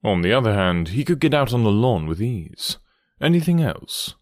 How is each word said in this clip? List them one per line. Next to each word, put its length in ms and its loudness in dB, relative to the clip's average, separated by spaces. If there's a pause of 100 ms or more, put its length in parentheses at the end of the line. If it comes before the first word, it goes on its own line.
On 180 0
the 100 2
other 220 2
hand, 340 0
he 160 -4
could 160 -2
get 140 2
out 180 0
on 120 2
the 80 4
lawn 340 2
with 160 -4
ease. 560 -8 (420)
Anything 400 2
else? 600 -6